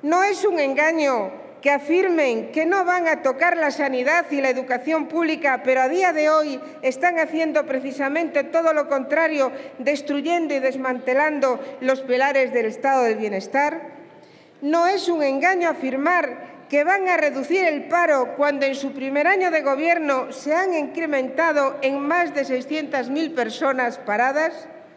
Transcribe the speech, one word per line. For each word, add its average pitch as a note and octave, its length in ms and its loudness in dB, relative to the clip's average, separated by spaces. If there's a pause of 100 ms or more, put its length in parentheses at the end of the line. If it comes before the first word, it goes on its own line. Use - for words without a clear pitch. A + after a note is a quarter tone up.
¿No E4+ 200 2
es G4 240 0
un F4 120 2
engaño C#4 720 2 (300)
que C#4 100 2
afirmen C#4+ 800 2
que D#4 140 0
no F4+ 220 2
van F4 220 2
a D4+ 120 0
tocar D#4+ 380 2
la D4+ 120 0
sanidad C#4 600 0
y C#4+ 100 0
la C4+ 80 2
educación B3+ 580 -2
pública, D4+ 580 0
pero C4 180 4
a C4 80 2
día F4+ 240 2
de D4+ 160 2
hoy D4+ 280 2 (220)
están C#4 380 0
haciendo D#4 480 0
precisamente C#4 760 -2
todo E4 300 2
lo D4 160 0
contrario, C#4+ 640 0 (260)
destruyendo C#4+ 760 -2
y C4+ 60 0
desmantelando C4 1000 0 (220)
los C4 180 2
pilares C4 540 2
del A#3 100 2
estado B3+ 380 2
del A3+ 140 2
bienestar? A#3+ 680 -2 (800)
¿No E4 240 2
es F#4 240 0
un D#4+ 120 0
engaño E4 460 2
afirmar C#4 840 -2 (160)
que D4 160 2
van F#4+ 220 2
a F4 120 2
reducir D4+ 480 0
el D4+ 180 0
paro D4+ 500 2
cuando C#4+ 300 0
en C4+ 100 0
su C4+ 180 -6
primer C#4 340 -2
año F#4 240 4
de D#4+ 100 2
gobierno C#4+ 720 0
se D4 220 -4
han F#4 180 0
incrementado D4 1120 0
en C#4 180 0
más D4+ 340 0
de C4+ 120 -2
seiscientas C4+ 640 -4
mil D4+ 240 -2
personas B3+ 640 -2
paradas? C4 680 -2 (280)